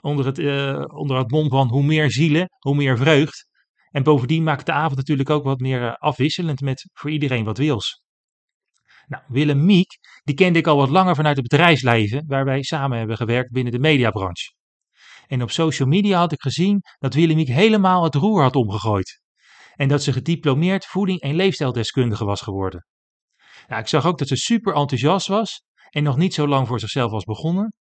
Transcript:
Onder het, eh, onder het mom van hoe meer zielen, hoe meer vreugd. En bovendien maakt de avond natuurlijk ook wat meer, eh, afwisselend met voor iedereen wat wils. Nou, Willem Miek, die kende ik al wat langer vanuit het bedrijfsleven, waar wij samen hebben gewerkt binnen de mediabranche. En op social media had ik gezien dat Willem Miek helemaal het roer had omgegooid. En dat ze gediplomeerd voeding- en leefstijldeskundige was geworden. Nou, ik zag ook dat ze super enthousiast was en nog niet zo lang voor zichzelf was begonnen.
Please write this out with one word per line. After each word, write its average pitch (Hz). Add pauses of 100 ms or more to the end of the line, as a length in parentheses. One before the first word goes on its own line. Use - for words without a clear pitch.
Onder 147
het, 135
eh, 139
onder 143
het 127
mom 156
van 135
hoe 135
meer 151
zielen, 156 (100)
hoe 139
meer 139
vreugd. 143 (440)
En 143
bovendien 147
maakt 151
de 170
avond 143
natuurlijk 135
ook 147
wat 135
meer, 127
eh, 117
afwisselend 151
met 135
voor -
iedereen 131
wat 107
wils. 135 (1040)
Nou, -
Willem 143
Miek, 190 (240)
die 143
kende 170
ik 160
al 151
wat 139
langer 185
vanuit 147
het 120
bedrijfsleven, 127
waar 135
wij 135
samen 139
hebben 113
gewerkt 120
binnen 120
de 120
mediabranche. 113 (720)
En 127
op 117
social 147
media 196
had 175
ik -
gezien 190 (180)
dat -
Willem 156
Miek 160
helemaal 185
het 160
roer 180
had 135
omgegooid. 104 (540)
En 139
dat 139
ze 143
gediplomeerd 160
voeding- 190
en 139
leefstijldeskundige 123
was 101
geworden. 95 (800)
Nou, 110
ik 110
zag 147
ook 170
dat 135
ze 135
super 208
enthousiast 143
was 202 (280)
en 147
nog 143
niet 160
zo 147
lang 135
voor 113
zichzelf 113
was 104
begonnen. 175